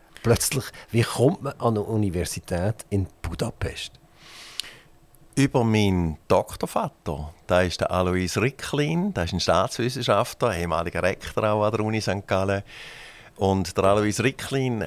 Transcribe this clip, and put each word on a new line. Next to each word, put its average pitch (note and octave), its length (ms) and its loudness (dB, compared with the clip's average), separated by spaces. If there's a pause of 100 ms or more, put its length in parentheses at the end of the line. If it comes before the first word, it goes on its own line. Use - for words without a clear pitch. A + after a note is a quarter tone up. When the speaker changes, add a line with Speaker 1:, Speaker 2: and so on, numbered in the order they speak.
(220)
Speaker 1:
Plötzlich, A#2+ 420 0 (260)
wie A2+ 120 4
kommt - 400 2
man A#2+ 120 -6
an A#2 220 0
eine G#2 60 0
Universität F#2+ 1080 -2
in G2 200 0 (120)
Budapest? - 720 -6 (1400)
Speaker 2:
Über C3+ 300 4
meinen F#2+ 520 4 (120)
Doktorvater, - 1080 -2 (140)
der F2+ 160 4
ist F2 160 -2
der - 100 -2
Alois F2+ 500 0
Ricklin, D3+ 720 -2
der F2+ 120 -2
ist F2 100 -4
ein F2 60 0
Staatswissenschaftler, A2+ 1160 0
ehemaliger E2+ 460 -2
Rektor - 420 -2
auch G#2+ 200 2
an G#2+ 80 2
der G#2+ 80 0
Uni G#2+ 200 0
Sankt G2+ 280 -4
Gallen. G2 340 0 (720)
Und F#2+ 400 0
der F#2+ 80 2
Alois G#2 380 2
Ricklin C3 640 -2